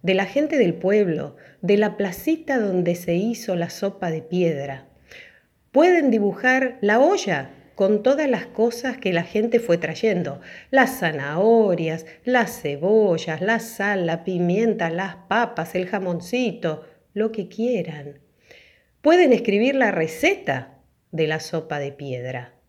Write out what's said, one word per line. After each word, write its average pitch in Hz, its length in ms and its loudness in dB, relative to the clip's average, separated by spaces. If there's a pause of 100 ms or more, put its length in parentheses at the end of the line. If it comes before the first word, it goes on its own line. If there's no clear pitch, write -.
de 185 120 2
la 190 120 0
gente 294 320 0
del 185 160 4
pueblo, 180 640 0 (260)
de 202 140 4
la 208 200 2
placita 262 600 -2
donde 180 360 0
se 175 200 -4
hizo 208 420 -2
la 170 140 -4
sopa 196 400 -6
de 160 120 -6
piedra. 143 680 -2 (840)
Pueden 320 380 6
dibujar 240 720 0
la 214 200 4
olla 208 500 2 (240)
con 208 280 2
todas 277 260 2
las 214 160 0
cosas 240 540 -4
que 185 140 -2
la 170 100 0
gente 226 360 0
fue 175 200 2
trayendo. 170 640 -2 (280)
La 262 160 6
zanahorias, 165 1160 0 (200)
las 247 360 0
cebollas, 165 800 0
la 214 180 0
sal, 202 480 -4
la 165 160 -2
pimienta, 180 680 0
las 185 260 -6
papas, 226 580 -4
el 185 120 -2
jamoncito, 180 1000 -4 (300)
lo 220 180 -2
que 202 160 -8
quieran. 165 720 -6 (800)
Pueden 320 320 6
escribir 220 440 2
la 226 160 2
receta 160 920 -2 (280)
de 160 160 -2
la 156 140 -2
sopa 160 380 -6
de 143 120 -6
piedra. 127 640 -10 (160)